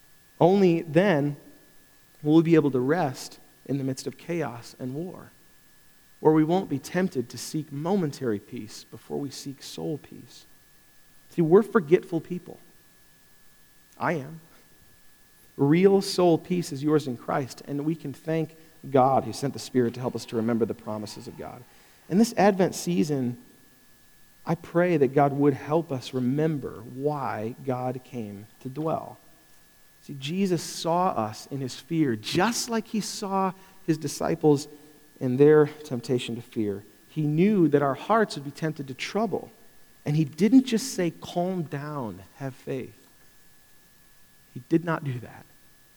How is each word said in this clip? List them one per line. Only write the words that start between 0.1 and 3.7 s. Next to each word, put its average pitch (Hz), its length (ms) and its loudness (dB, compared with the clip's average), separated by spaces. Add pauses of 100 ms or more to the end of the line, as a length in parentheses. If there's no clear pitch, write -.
Only 180 420 6
then 147 540 2 (840)
will 151 160 4
we 170 60 8
be 165 140 6
able 143 160 4
to 127 80 2
rest 139 580 -2 (280)
in 139 120 -2